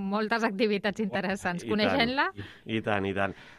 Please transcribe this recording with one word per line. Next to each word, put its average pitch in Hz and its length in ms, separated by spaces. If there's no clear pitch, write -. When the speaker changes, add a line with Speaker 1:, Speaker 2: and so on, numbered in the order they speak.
Speaker 1:
moltes 214 340
activitats 208 560
interessants. 190 640
Speaker 2:
I 233 60
Speaker 1:
Coneixent-la? 214 540
Speaker 2:
tant, - 140
i 110 160
tant, 101 240
i 98 80
tant. 98 220